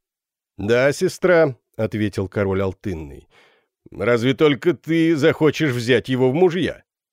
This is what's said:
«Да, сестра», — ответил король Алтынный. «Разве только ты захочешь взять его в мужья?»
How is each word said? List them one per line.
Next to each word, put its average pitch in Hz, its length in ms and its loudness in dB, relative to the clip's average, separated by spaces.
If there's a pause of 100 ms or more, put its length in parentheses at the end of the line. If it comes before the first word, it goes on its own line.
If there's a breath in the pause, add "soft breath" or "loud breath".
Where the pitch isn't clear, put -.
(560)
«Да, 120 360 2
сестра», — 165 640 2 (200)
ответил 104 520 -4
король 98 340 -2
Алтынный. 80 640 -10 (640 soft breath)
«Разве 117 440 0
только 151 400 2
ты 165 420 0
захочешь 156 560 0
взять 120 360 0
его 127 220 2
в 127 40 -2
мужья?» 165 500 0 (280)